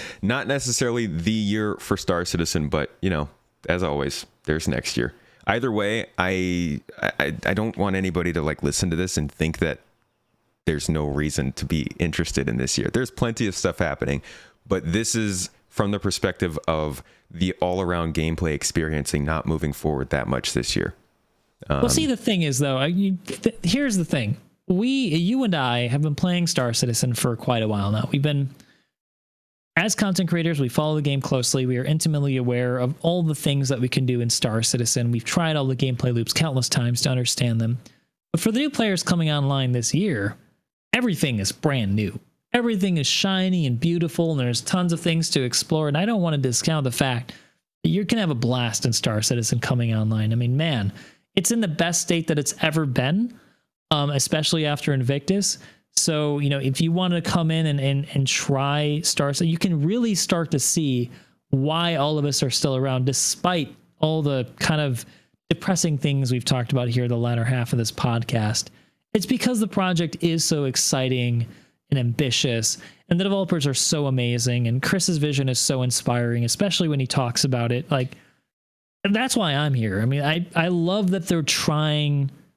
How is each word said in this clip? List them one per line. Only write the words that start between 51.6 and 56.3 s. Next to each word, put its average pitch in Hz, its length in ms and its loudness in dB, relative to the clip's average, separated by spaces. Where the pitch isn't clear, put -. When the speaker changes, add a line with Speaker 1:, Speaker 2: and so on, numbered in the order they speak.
Speaker 2:
best 165 340 0
state 165 260 0
that 151 120 2
it's - 220 -2
ever 160 240 2
been, 147 520 0
um, 143 180 2
especially 151 560 0
after 147 280 0
Invictus. 139 640 0
So, 151 420 0